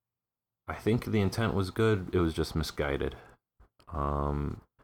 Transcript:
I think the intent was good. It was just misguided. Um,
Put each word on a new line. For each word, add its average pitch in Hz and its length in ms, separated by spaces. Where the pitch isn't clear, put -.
I 80 60
think 107 320
the 107 140
intent 98 340
was 92 160
good. 107 420
It 92 60
was 82 160
just 78 200
misguided. 71 640
Um, 71 680